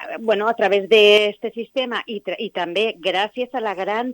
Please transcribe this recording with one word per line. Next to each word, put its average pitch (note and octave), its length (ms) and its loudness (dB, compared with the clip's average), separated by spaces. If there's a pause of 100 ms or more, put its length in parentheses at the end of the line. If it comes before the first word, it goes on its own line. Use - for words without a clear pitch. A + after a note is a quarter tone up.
(200)
bueno, G#3+ 300 0
a A3+ 40 0
través G3 360 0
d'este G#3 680 4
sistema A#3 500 -6
i A3 140 -8
tra-, - 180 -8
i G#3+ 140 -8
també F3+ 380 -2 (100)
gràcies G3+ 560 -4
a A3+ 80 -4
la G#3 100 -4
gran G#3+ 400 -4